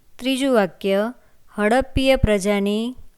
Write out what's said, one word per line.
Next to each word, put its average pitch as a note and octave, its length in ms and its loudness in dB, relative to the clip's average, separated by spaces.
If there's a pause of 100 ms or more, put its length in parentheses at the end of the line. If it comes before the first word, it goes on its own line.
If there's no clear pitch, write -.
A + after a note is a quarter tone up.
(160)
ત્રીજું C4 380 0
વાક્ય, G3+ 600 0 (440)
"હડપ્પીય C4 580 2
પ્રજાની G#3 800 0 (220)